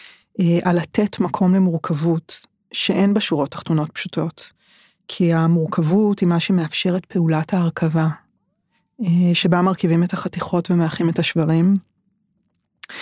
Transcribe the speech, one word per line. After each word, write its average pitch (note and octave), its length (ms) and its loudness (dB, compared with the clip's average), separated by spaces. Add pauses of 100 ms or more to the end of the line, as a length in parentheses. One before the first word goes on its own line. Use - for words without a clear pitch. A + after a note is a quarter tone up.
(400)
אה, E3+ 240 4
על F3 120 2
לתת G3+ 440 -2
מקום F3+ 340 0
למורכבות, E3 920 -2 (260)
שאין G3 420 0
בה G#3 60 0
שורות C#3+ 300 -2
תחתונות - 400 -2
פשוטות, - 600 -8 (560)
כי E3+ 260 0
המורכבות E3 840 2
היא F3+ 80 2
מה E3+ 120 2
שמאפשר F3 560 0
את F3+ 100 -6
פעולת D#3+ 480 0
ההרכבה, D#3+ 540 0 (960)
אה, F3 320 2
שבה F3 280 2
מרכיבים F3 420 2
את F3 80 -4
החתיכות F3 580 -4
ומאחים E3+ 380 0
את E3+ 100 -2
השברים. E3 600 2 (1200)